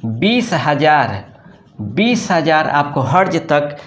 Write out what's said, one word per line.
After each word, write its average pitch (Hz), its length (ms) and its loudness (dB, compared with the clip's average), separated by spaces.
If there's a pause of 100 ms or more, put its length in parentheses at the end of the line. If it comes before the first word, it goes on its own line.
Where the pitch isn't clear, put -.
बीस 185 460 0
हजार 143 800 0 (460)
बीस 180 500 -2
हजार 156 380 2
आपको 143 320 0
हर्ट्ज 170 360 2
तक 147 400 -2 (100)